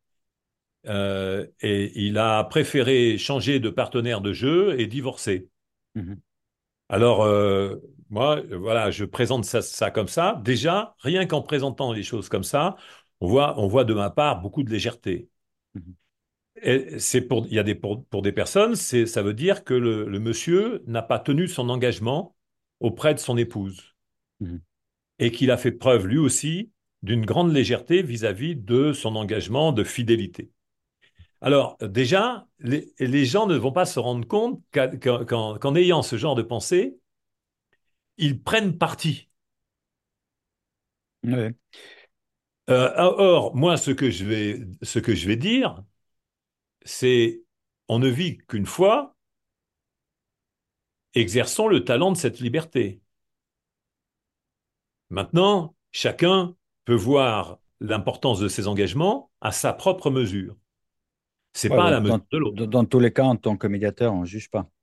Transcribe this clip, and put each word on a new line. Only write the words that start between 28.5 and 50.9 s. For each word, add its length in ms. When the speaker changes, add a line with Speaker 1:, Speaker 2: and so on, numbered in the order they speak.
Speaker 1:
de 380
son 220
engagement 560
de 120
fidélité. 640
Alors, 380
déjà, 640
les, 400
les 260
gens 220
ne 100
vont 160
pas 140
se 120
rendre 280
compte 360
qu'a-, 160
qu'en, 360
qu'en, 340
qu'en 160
ayant 280
ce 140
genre 180
de 80
pensée, 560
ils 240
prennent 340
parti. 540
Speaker 2:
Ouais. 300
Speaker 1:
Euh, 280
or, 600
moi, 200
ce 140
que 200
je 140
vais, 360
ce 160
que 160
je 120
vais 100
dire, 460
c'est, 600
on 100
ne 100
vit 300
qu'une 280
fois, 500